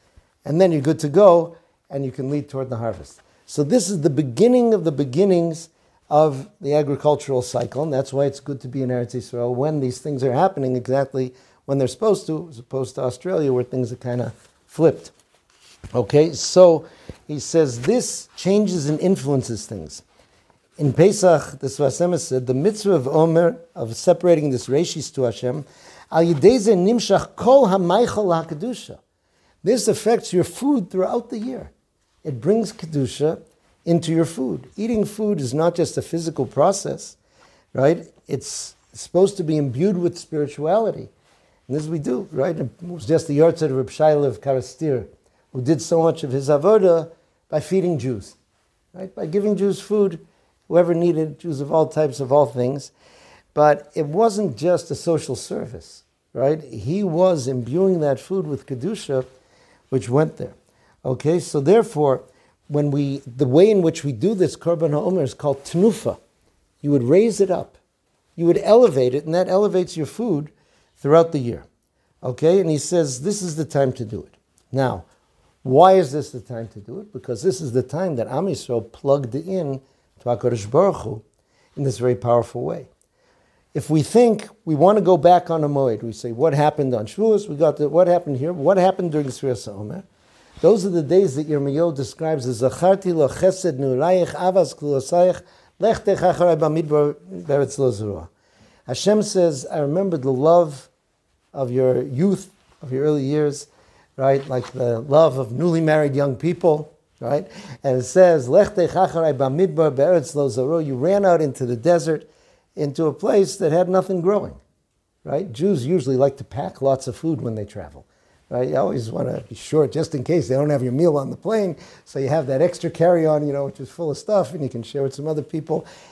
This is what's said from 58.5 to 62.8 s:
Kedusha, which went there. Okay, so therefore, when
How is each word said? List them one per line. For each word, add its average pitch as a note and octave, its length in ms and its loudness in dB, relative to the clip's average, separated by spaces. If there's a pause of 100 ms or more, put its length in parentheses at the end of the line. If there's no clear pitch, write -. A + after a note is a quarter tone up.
Kedusha, C3+ 580 -6 (640)
which A2+ 200 -2
went D3+ 280 0
there. - 180 -12 (500)
Okay, C#3+ 340 -2
so D#3 220 -4
therefore, D3+ 600 2 (460)
when D3 220 0